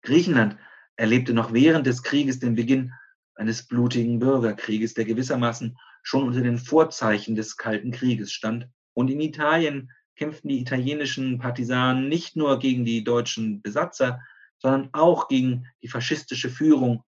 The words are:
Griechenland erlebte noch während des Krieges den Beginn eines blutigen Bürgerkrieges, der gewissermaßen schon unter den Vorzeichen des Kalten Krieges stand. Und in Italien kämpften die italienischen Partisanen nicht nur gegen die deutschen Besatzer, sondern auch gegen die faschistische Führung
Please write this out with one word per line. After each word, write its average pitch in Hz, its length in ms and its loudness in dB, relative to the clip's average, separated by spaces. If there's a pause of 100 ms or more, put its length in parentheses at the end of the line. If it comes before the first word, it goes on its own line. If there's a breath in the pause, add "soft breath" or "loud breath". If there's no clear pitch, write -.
Griechenland 131 520 4 (400 loud breath)
erlebte 120 380 0
noch 113 200 0
während 143 340 4
des 123 160 -2
Krieges 135 360 0
den 120 140 0
Beginn 127 400 0 (400 loud breath)
eines 113 340 -6
blutigen 120 520 0
Bürgerkrieges, 113 760 0
der 113 120 -2
gewissermaßen 120 720 -2 (280 loud breath)
schon 135 240 -2
unter 123 140 0
den 120 180 0
Vorzeichen 113 760 2
des 110 220 -6
Kalten 113 320 -4
Krieges 120 420 -2
stand. 117 380 -6 (240)
Und 131 160 0
in 139 100 -2
Italien 151 720 0 (240 loud breath)
kämpften 151 340 -8
die 135 100 0
italienischen 131 800 -4
Partisanen 127 680 0
nicht 165 260 -4
nur 143 240 2
gegen 127 260 0
die 117 180 -2
deutschen 113 600 -2
Besatzer, 127 580 -2 (380 loud breath)
sondern 135 340 0
auch 160 360 4
gegen 127 360 0 (160 loud breath)
die 127 60 -16
faschistische 127 600 -6
Führung 127 580 4